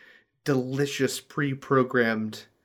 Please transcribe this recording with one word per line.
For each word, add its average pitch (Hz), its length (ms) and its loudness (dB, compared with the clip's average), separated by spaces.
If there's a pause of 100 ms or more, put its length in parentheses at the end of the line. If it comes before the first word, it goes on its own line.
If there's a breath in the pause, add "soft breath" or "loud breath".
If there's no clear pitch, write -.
(440 soft breath)
delicious 135 760 0
pre-programmed 127 1200 0 (200)